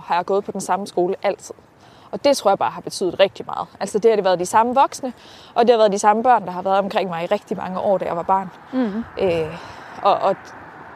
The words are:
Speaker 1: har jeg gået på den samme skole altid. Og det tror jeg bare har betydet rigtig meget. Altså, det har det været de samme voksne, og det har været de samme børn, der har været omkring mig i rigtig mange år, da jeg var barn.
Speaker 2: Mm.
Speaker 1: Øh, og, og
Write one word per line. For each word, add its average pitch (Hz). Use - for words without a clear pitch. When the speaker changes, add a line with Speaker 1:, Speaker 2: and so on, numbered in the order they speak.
Speaker 1:
har 180
jeg 175
gået 202
på 202
den 196
samme 190
skole 180
altid. -
Og 208
det 277
tror 202
jeg 196
bare 117
har 175
betydet 175
rigtig -
meget. -
Altså, 196
det 226
har 214
det 196
været 185
de 180
samme 233
voksne, 277
og -
det 233
har 233
været 214
de 202
samme 214
børn, 233
der 180
har 180
været 190
omkring 196
mig 165
i 175
rigtig 208
mange 185
år, 190
da 175
jeg 170
var 170
barn. 190
Speaker 2:
Mm. 226
Speaker 1:
Øh, 165
og, 196
og 196